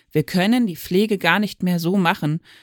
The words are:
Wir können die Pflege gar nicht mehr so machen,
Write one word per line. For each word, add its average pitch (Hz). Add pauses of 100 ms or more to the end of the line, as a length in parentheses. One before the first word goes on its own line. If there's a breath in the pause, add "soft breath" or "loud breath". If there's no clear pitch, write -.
(120)
Wir 151
können 220
die 175
Pflege 202
gar 175
nicht 208
mehr 180
so 170
machen, 165 (220 soft breath)